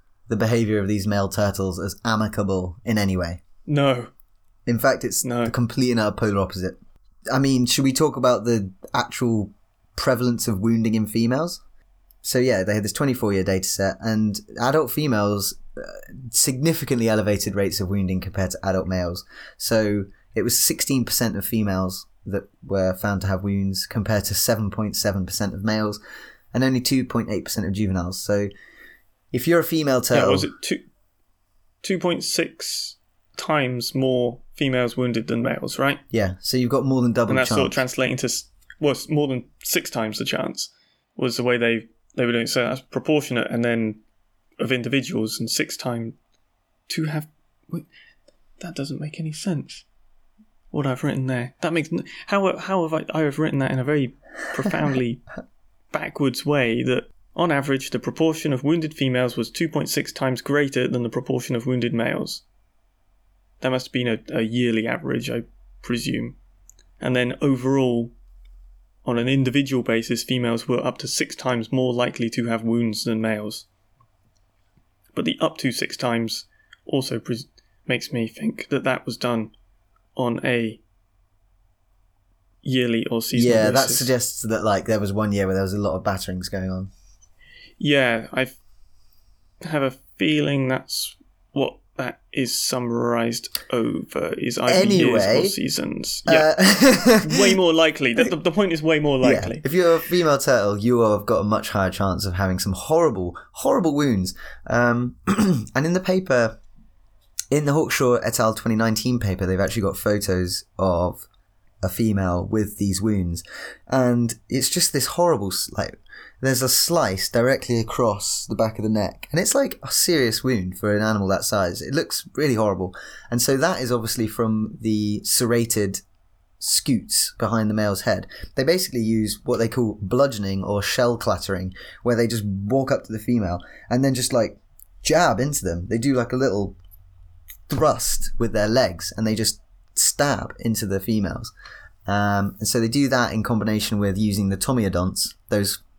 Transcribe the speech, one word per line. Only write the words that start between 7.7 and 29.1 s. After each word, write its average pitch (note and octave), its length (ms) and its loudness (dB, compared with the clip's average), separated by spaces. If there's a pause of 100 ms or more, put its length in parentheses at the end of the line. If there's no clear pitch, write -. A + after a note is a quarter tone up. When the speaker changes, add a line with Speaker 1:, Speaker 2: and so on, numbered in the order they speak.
Speaker 1:
we C3+ 100 4
talk C#3+ 240 0
about B2 280 4
the A2 240 2 (240)
actual A2+ 580 0 (440)
prevalence B2 520 0
of G#2 120 0
wounding A2+ 360 2
in G#2+ 120 2
females? B2+ 540 0 (600)
So - 180 0
yeah, A#2+ 240 4
they G2+ 120 0
had G#2 80 0
this G#2 100 -2
twenty-four-year A2+ 520 0
data F#2+ 220 0
set, - 340 -2
and A2 380 0 (200)
adult C3+ 320 2
females, G#2 640 0 (220)
uh, - 40 -10 (480)
significantly C3 760 2
elevated G#2 480 2
rates G2 240 0
of G2 80 -2
wounding F#2+ 320 0
compared F#2 320 -2
to - 120 -8
adult F#2+ 240 0
males. F2+ 380 -4 (320)
So G#2 480 0 (300)
it A2 80 0
was A#2+ 180 2
sixteen C3+ 440 0
percent - 320 0
of G2 80 -6
females F#2+ 600 -2 (200)
that G2 240 -6 (160)
were F#2 300 0
found G2+ 260 -2
to G2 60 -2
have F#2+ 160 0
wounds, G2 420 -2
compared G#2 400 0
to - 80 -4
seven G#2+ 360 0
point G#2 280 -4
seven F#2+ 280 0
percent G2+ 280 -4
of G2+ 100 -8
males, G#2+ 380 -2 (520)
and B2 120 0
only C3 160 2
two C3 240 0
point A#2+ 240 -2
eight G2+ 160 -4
percent G#2 200 -4
of F#2+ 80 -2
juveniles. F#2 480 -2
So G2+ 280 0 (840)